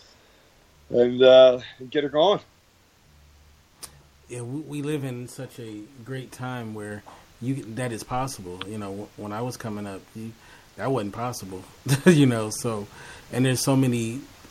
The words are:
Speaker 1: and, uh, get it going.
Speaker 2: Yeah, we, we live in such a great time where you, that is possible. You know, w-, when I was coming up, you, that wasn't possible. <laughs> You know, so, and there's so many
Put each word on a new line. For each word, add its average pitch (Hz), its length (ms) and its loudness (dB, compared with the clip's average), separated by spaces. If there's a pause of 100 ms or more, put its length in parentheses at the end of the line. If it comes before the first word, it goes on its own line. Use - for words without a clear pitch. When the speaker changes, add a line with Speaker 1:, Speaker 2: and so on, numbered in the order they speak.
(920)
Speaker 1:
and, 123 320 4
uh, 127 360 10 (320)
get 143 140 0
it 139 80 -6
going. 170 280 2 (1900)
Speaker 2:
Yeah, 120 140 -12
we, 127 180 -8
we 147 220 -8
live 143 220 -4
in 123 240 -8
such - 300 -14
a 110 220 -12 (240)
great 131 280 -12
time 123 420 -8
where 104 280 -10 (380)
you, 131 160 -4 (180)
that 123 180 -4
is 104 100 -8
possible. 104 640 -6
You 107 120 -10
know, 101 120 -8
w-, 104 260 -10
when 104 160 -10
I 107 100 -6
was 123 140 -6
coming 104 300 -8
up, 98 140 -12 (140)
you, 113 180 -12 (440)
that 104 140 -4
wasn't 104 240 -4
possible. 104 480 -8 (240)
<laughs> 135 200 2
You 151 200 8
know, 113 240 0
so, 110 360 -6 (460)
and 127 140 0
there's 127 160 2
so 135 140 2
many 120 440 0 (300)